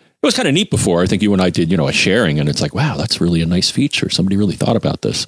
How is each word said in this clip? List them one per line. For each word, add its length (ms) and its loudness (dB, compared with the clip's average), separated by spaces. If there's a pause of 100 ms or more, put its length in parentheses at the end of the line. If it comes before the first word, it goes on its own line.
(220)
It 40 0
was 100 2
kinda 160 0
neat 180 2
before. 320 2
I 40 2
think 160 0
you 100 2
and 100 4
I 80 2
did, 220 0
you 60 2
know, 100 0
a 60 -2
sharing, 480 2
and 80 0
it's 120 -2
like, 140 -4
"Wow, 220 -2
that's 240 -4
really 200 0
a 40 -2
nice 260 0
feature. 380 -2
Somebody 260 0
really 220 0
thought 180 0
about 260 -2
this." 260 -4